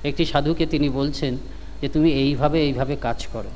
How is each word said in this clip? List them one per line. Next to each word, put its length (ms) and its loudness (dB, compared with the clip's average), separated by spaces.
একটি 220 2
সাধুকে 400 2
তিনি 240 2
বলছেন 480 -2
যে, 80 -2
"তুমি 220 4
এইভাবে, 500 2
এইভাবে 340 0
কাজ 380 -4
করো।" 220 -8